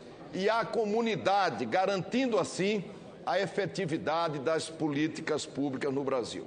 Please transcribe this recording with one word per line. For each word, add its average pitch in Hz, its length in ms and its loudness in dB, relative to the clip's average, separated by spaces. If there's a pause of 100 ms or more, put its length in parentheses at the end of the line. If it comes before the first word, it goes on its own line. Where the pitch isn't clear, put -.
(340)
e 196 160 2
a 220 160 4
comunidade, 202 1000 2
garantindo 196 720 2
assim 185 460 0 (420)
a 175 140 2
efetividade 160 1000 0
das 156 300 0
políticas 151 760 -2
públicas 139 480 -2
no 139 100 0
Brasil. 123 440 -2